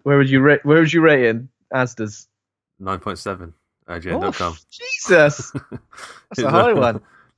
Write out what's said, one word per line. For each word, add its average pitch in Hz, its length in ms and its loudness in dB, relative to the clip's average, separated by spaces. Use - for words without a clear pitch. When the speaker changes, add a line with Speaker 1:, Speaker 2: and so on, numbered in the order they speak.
Speaker 1:
Where 143 140 2
would 135 120 2
you 135 100 4
rate? 143 240 4
Where 151 160 4
would 160 120 2
you 165 100 2
rate 147 240 4
it 113 40 2
in 113 200 -6
Asda's? 120 560 -6
Speaker 2:
Nine 95 200 -8
point 98 200 -10
seven. 92 340 -10
I 85 100 -12
G 87 100 -12
N - 100 -6
dot 180 140 -6
com. 85 200 -6
Speaker 1:
Oh, 80 60 -18
Jesus. 170 800 0
Speaker 2:
<laughs> - 760 -18
Speaker 1:
That's - 100 -8
a 131 100 -2
high 226 240 2
one. 120 280 0